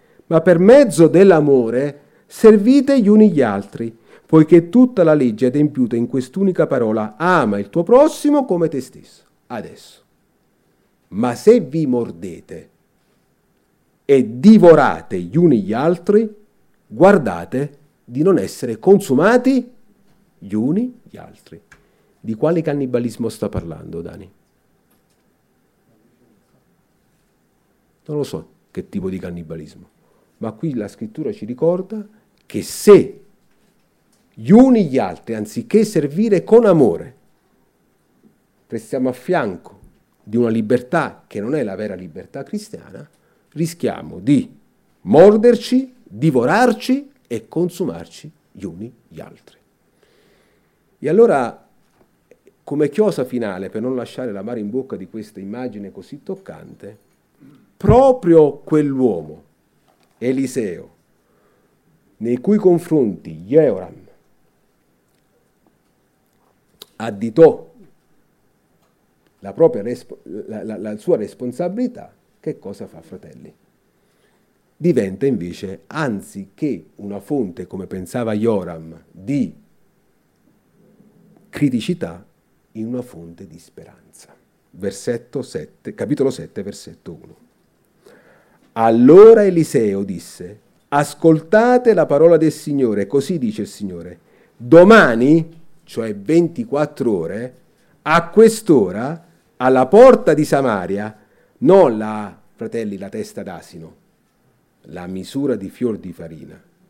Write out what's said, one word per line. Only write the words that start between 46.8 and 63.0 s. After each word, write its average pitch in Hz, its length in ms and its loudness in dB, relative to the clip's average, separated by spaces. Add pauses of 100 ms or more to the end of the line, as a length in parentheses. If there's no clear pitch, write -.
e 117 180 -10
consumarci 156 840 -8 (200)
gli 98 140 -18
uni 98 280 -14 (140)
gli 76 140 -20
altri. - 380 -20 (1400)
E 135 100 -8
allora, 160 560 0 (960)
come 147 260 -4
chiosa 185 360 -2
finale, 98 460 -8
per 107 100 -10
non 127 140 -6
lasciare 120 380 -10
l'amaro 104 260 -12
in 104 120 -10
bocca 127 260 -8
di 92 120 -16
questa 107 300 -18
immagine 101 540 -14
così 120 320 -20
toccante, 104 760 -18 (800)
proprio 185 800 4
quell'uomo, 127 840 -4 (720)
Eliseo, 123 760 -8 (1200)
nei 120 220 -6
cui 196 180 0
confronti 127 880 -2